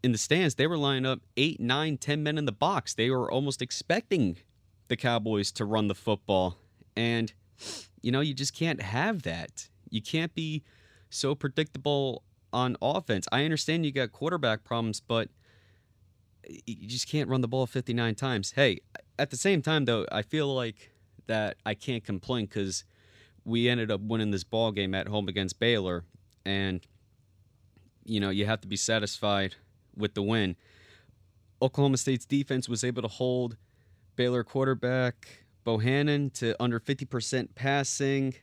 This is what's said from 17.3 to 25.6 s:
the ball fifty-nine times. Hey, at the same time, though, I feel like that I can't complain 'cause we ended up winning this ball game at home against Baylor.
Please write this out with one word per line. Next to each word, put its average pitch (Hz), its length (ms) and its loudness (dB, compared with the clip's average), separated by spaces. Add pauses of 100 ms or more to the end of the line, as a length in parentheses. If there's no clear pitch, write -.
the 123 80 2
ball 131 180 0
fifty-nine 120 500 -2
times. 120 360 -2
Hey, 135 300 4 (360)
at 139 120 0
the 131 80 -8
same 190 240 4
time, 156 240 2
though, 117 260 2
I 107 120 -2
feel 143 300 0
like 120 380 -6 (360)
that 107 280 0 (100)
I 107 80 -2
can't 117 300 -4
complain 107 440 -2
'cause 98 360 -4 (640)
we 117 240 4
ended 117 220 2
up 98 100 0
winning 107 300 0
this 92 120 0
ball 113 300 0
game 95 200 0
at 95 140 -2
home 104 220 -2
against 95 280 -4
Baylor. 95 460 2 (400)